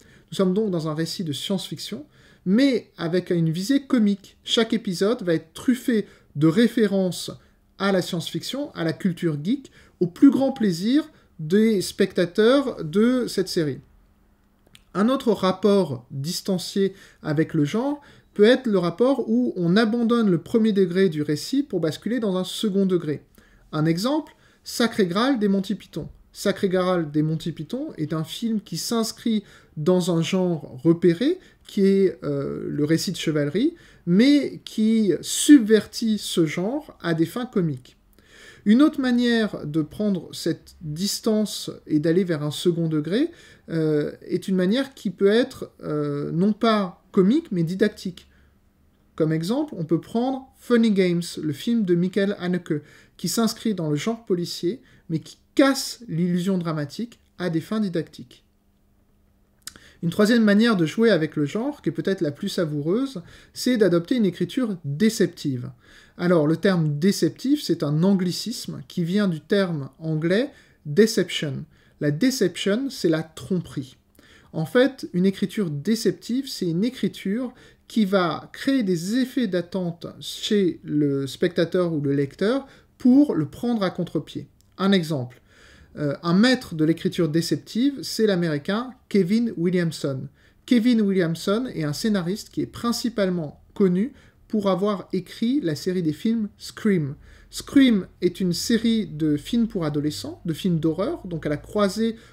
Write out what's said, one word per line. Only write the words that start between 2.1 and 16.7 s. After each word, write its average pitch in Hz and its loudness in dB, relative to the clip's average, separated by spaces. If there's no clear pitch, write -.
mais 240 2
avec 175 -2
une 165 2
visée 202 0
comique. 214 0
Chaque 226 0
épisode 208 -2
va 175 0
être 160 -6
truffé 233 0
de 147 4
références 196 2
à 196 0
la 185 2
science-fiction, 175 -6
à 170 -6
la 160 -2
culture 170 -2
geek, 240 -4
au 180 2
plus 277 6
grand 269 2
plaisir 220 0
des 196 2
spectateurs 214 2
de 220 2
cette 185 -4
série. 151 -2
Un 208 2
autre 262 0
rapport 185 0
distancié 185 -4